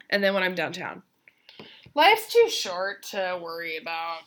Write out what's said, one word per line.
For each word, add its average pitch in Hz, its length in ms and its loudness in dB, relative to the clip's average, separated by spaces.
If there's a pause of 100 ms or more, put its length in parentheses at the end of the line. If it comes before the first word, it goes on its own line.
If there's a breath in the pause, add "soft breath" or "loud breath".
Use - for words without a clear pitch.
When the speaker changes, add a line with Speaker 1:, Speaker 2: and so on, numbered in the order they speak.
(120)
Speaker 1:
And 202 120 0
then 196 120 2
when 185 80 0
I'm 185 100 0
downtown. 160 480 -6 (920 loud breath)
Speaker 2:
Life's 403 360 6
too 466 180 8
short 190 560 -4
to 185 360 -4
worry 165 340 -8
about. 165 520 -8